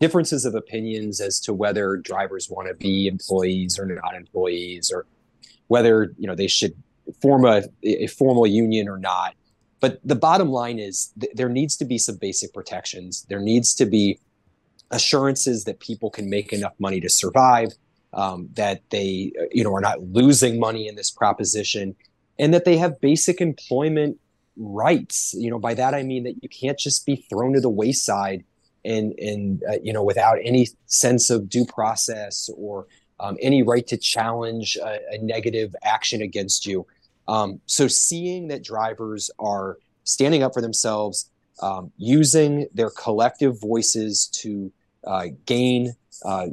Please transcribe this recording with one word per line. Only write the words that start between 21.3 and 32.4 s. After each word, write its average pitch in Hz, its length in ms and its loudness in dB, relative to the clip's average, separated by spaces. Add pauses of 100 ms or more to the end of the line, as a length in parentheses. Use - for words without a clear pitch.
and 151 160 6
that 175 100 4
they 170 140 6
have 165 220 0
basic 156 400 2
employment 151 800 0 (380)
rights. 110 800 -2
You 117 140 -4
know, 117 80 -4
by 117 160 -2
that 131 180 0
I 139 120 -2
mean 127 200 -4
that 123 180 -8
you 131 60 -16
can't 139 300 -4
just - 260 -2
be 139 240 -2
thrown 120 240 0
to 135 80 6
the 123 80 2
wayside 101 760 0 (400)
and, 110 340 -2
and, 101 500 -4
uh, 107 140 -2
you 110 100 -6
know, 107 100 -2
without 107 400 4
any 120 260 4 (180)
sense 123 420 2
of 107 220 0
due 123 160 2
process 110 920 -4